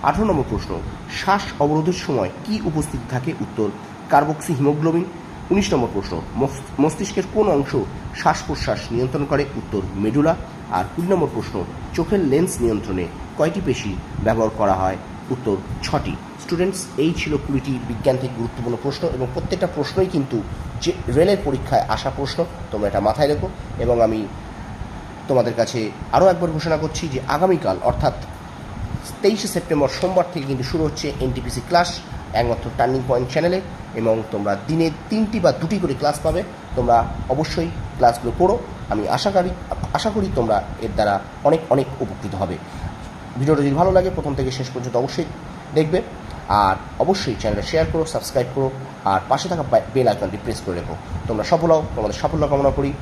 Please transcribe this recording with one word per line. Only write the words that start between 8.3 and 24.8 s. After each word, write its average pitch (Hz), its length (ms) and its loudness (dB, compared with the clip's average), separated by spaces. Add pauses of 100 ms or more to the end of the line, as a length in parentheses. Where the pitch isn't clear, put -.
প্রশ্বাস 131 320 -2 (120)
নিয়ন্ত্রণ 127 340 0
করে? 147 200 2 (100)
উত্তর 110 260 -4 (140)
মেডুলা। 120 400 4 (360)
আর 92 120 0 (120)
কুড়ি 170 120 -2
নম্বর 175 260 2
প্রশ্ন, 98 320 -4 (280)
চোখের 170 260 2
লেন্স 151 420 2
নিয়ন্ত্রণে 95 460 0 (300)
কয়টি 165 280 2
পেশি 113 300 -2 (280)
ব্যবহার 110 340 4
করা 101 160 4
হয়? 92 240 0 (320)
উত্তর 113 280 0 (260)
ছটি। 131 320 -2 (260)
স্টুডেন্টস, 180 440 -2 (120)
এই 160 200 2
ছিল 151 200 -2
কুড়িটি 131 500 -2
বিজ্ঞান 127 300 2
থেকে 123 200 -4
গুরুত্বপূর্ণ 113 440 -4
প্রশ্ন 139 260 -2
এবং 131 260 -2
প্রত্যেকটা 175 340 -2
প্রশ্নই 175 380 0
কিন্তু 131 360 0 (400)
যে 170 100 0 (160)
রেলের 170 380 4
পরীক্ষায় 135 360 2
আসা 113 340 -2
প্রশ্ন, 143 300 -2 (260)
তোমরা 104 160 0
এটা 101 120 2
মাথায় 113 280 4
রেখো। 147 220 0 (300)
এবং 117 220 4
আমি 110 260 2 (1000)